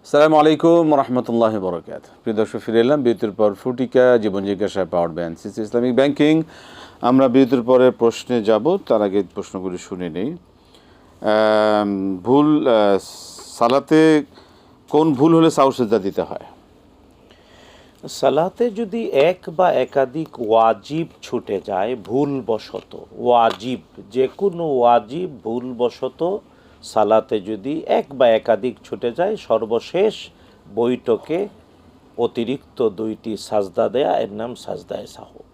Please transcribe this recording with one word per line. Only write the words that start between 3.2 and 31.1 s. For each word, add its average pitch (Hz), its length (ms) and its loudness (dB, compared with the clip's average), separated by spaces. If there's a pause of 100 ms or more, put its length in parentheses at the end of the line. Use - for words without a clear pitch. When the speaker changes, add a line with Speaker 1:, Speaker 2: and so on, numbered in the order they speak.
Speaker 1:
পর 104 240 0
ফুটিকা 127 640 2
জীবন 101 260 -2
জিজ্ঞাসা, 98 400 -4
পাওয়ার্ড 85 300 -2
বাই 85 100 -6
এনসিসি 95 380 -10
ইসলামিক 120 340 -2
ব্যাংকিং। 147 460 2 (580)
আমরা 131 280 4
বিরতির 123 340 2
পরে 127 280 4
প্রশ্নে 117 520 -2
যাব, 113 340 2
তার 113 260 0
আগে 101 200 0 (120)
প্রশ্নগুলি 92 440 -10
শুনে 90 320 -10
নেই। 92 200 -6
আম, 107 1900 -2
ভুল, 143 460 2
আহ, 104 300 4 (600)
সালাতে 151 680 4 (680)
কোন 156 220 2
ভুল 151 220 2
হলে 165 160 6
সাহু 135 220 2
সিজদা 113 260 0
দিতে 92 240 -4
হয়? - 240 -10 (1600)
Speaker 2:
সালাতে 165 640 0
যদি 220 340 -8
এক 160 340 2 (180)
বা 175 160 2
একাধিক 131 560 -2 (120)
ওয়াজিব 113 680 0 (160)
ছুটে 104 440 -6
যায় 104 300 -4
ভুলবশত, 113 960 -6 (260)
ওয়াজিব, 117 600 0 (300)
যে 127 260 0
কোনো 170 280 -4 (140)
ওয়াজিব 120 500 2 (160)
ভুলবশত 123 960 -6 (440)
সালাতে 107 580 0
যদি 110 460 -8
এক - 280 -2
বা 127 140 2
একাধিক 110 560 0
ছুটে 117 280 -8
যায়, 190 240 -4
সর্বশেষ 113 760 -2 (600)
বৈঠকে 123 760 -4 (680)